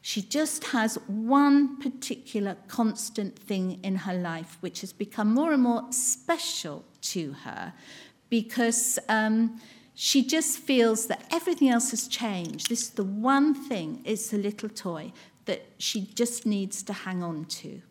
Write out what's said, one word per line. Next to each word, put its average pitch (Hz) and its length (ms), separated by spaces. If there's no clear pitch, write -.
She - 180
just 302 440
has 220 420
one 277 720
particular - 760
constant - 680
thing 185 460
in 190 140
her 190 160
life, 170 480
which 175 200
has 190 120
become 214 400
more 302 200
and 262 100
more 247 280
special - 960
to 156 320
her, - 300
because, 226 680
um, 220 500
she - 280
just 311 360
feels 226 480
that - 240
everything 330 380
else 233 220
has - 160
changed. 175 600
This 233 140
is - 80
the 202 120
one 262 520
thing, 165 500
it's - 280
a 208 40
little 208 320
toy 175 420
that - 200
she - 220
just 240 440
needs 202 380
to 208 100
hang 185 300
on 160 220
to. - 460